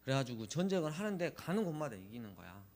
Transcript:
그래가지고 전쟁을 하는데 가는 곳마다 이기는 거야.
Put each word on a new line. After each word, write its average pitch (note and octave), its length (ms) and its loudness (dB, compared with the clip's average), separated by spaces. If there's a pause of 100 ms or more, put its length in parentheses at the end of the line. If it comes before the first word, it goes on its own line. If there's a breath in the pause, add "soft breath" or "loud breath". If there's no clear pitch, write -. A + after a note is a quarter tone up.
그래가지고 B2 460 2
전쟁을 F3 440 2
하는데 F3 420 0
가는 G3+ 300 2
곳마다 D3+ 320 0
이기는 G#2 400 -10
거야. F2+ 300 -14 (100)